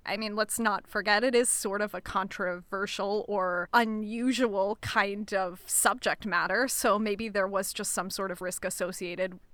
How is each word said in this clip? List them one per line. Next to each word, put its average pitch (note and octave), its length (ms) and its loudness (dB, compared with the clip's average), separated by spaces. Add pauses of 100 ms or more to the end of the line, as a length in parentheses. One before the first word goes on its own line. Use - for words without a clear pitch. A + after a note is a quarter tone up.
I G3 100 -2
mean, G#3+ 200 -4
let's G#3+ 220 0
not G#3+ 280 0
forget G#3 380 2
it B3+ 100 4
is A#3+ 140 6
sort G3+ 320 0
of G#3 140 -2
a F#3 60 -6
controversial G3 1300 -2
or F3+ 440 0
unusual A3 1080 2
kind G3+ 540 -2
of F#3 320 -2
subject - 600 2
matter, F#3 420 2
so G#3+ 300 4
maybe G#3+ 300 0
there G3 200 2
was G3 240 -2
just G#3 200 -4
some F#3+ 180 -2
sort F#3+ 200 -4
of F3+ 100 -8
risk F3+ 240 -6
associated F#3 720 -4 (160)